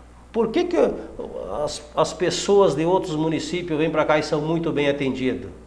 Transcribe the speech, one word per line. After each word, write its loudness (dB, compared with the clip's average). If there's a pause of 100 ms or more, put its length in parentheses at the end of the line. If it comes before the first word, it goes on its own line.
(300)
Por 0
que 0
que -2 (840)
as, -8
as 2
pessoas 4
de 0
outros 0
municípios -2
vêm 2
pra 2
cá 4
e 0
são -2
muito -2
bem 2
atendidos? -2 (160)